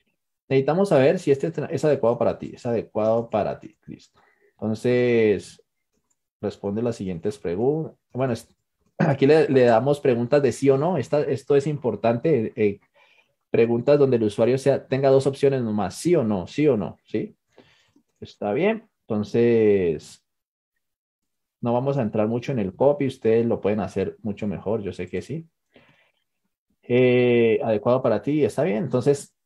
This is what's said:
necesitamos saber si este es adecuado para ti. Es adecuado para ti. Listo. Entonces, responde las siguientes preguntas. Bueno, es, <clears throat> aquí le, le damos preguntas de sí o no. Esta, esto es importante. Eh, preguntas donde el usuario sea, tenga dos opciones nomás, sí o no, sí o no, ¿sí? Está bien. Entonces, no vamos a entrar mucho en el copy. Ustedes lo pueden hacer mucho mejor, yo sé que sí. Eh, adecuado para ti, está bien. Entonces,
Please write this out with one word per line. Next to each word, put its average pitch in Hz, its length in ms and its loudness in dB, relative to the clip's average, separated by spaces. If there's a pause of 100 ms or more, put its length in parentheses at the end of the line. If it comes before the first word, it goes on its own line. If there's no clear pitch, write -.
(500)
necesitamos 147 400 0
saber 156 300 4
si 147 120 0
este 139 200 0 (180)
es - 160 -4
adecuado 127 320 2
para 107 200 -2
ti. - 160 -12
Es - 120 -16
adecuado 110 640 -2
para 85 300 -4
ti. - 260 -20
Listo. - 340 -20 (340)
Entonces, 110 1080 0 (800)
responde 101 400 -6
las 120 140 -2
siguientes 95 440 -6
preguntas. 127 560 -4 (180)
Bueno, 127 200 -4
es, - 140 -10 (300)
<clears throat> - 220 -18
aquí 139 260 2
le, 151 240 4
le 135 140 4
damos 120 360 4
preguntas 120 420 2
de 131 100 2
sí - 180 0
o 135 80 4
no. 165 200 -2
Esta, 147 240 -2
esto 139 340 -2
es 139 120 2
importante. 120 880 -2
Eh, 104 240 0 (760)
preguntas 120 460 2
donde 131 180 4
el 113 60 -2
usuario 113 340 0
sea, 135 300 0
tenga 135 240 0
dos 135 160 4
opciones 135 340 0
nomás, 104 320 -4
sí 175 220 0
o 147 80 2
no, 101 240 -4
sí 151 200 -2
o 131 80 4
no, 98 300 -6
¿sí? 151 320 -8 (800)
Está - 320 -8
bien. 202 380 -2 (120)
Entonces, 107 1200 0 (1400)
no 120 100 -2
vamos 135 280 0
a - 20 0
entrar 107 260 0
mucho 120 240 -4
en 135 60 -4
el 95 180 -4
copy. 143 300 2
Ustedes 117 400 0
lo 110 160 -2
pueden 107 180 -2
hacer 95 440 -6
mucho 104 240 -8
mejor, 98 340 -6
yo 95 100 -8
sé 90 160 -12
que 92 140 -8
sí. 160 260 -12 (1300)
Eh, 123 800 2
adecuado 117 380 0
para 107 220 -2
ti, 147 200 -2
está 127 200 -2
bien. 196 220 -2
Entonces, 127 500 -2 (100)